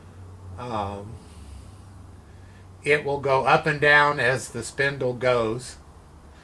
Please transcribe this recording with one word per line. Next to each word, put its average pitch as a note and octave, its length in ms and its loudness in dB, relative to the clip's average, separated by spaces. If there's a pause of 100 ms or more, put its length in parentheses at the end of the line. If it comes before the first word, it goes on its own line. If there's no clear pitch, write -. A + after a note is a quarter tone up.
(560)
Um, G#2 580 -6 (1700)
it D3 200 2
will C#3 140 -2
go C3+ 260 2
up D#3 220 4
and D3 140 -2
down D3 400 6
as B2 300 0
the A#2 120 -8
spindle C3+ 520 -2
goes A#2+ 600 0 (680)